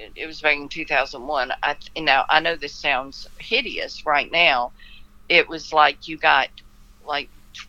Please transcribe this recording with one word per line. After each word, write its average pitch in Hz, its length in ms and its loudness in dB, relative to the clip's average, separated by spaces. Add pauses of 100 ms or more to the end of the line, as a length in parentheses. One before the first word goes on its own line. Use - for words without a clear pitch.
(160)
it 151 120 -10
was 151 140 -12
back 151 140 2
in 143 140 -10
two 156 160 -8
thousand 135 420 -2
one. 131 240 -2 (120)
I 143 100 0
th-, - 320 -10
now, 135 240 4
I 156 100 6
know 170 160 -2
this 147 180 -10
sounds 139 540 -4 (120)
hideous 208 680 -4
right 143 260 2
now. 139 400 4 (560)
It 170 220 4
was 160 240 -10
like 147 340 4
you 160 100 -10
got, 147 320 4 (560)
like, 143 220 -4 (260)
t-, - 160 -16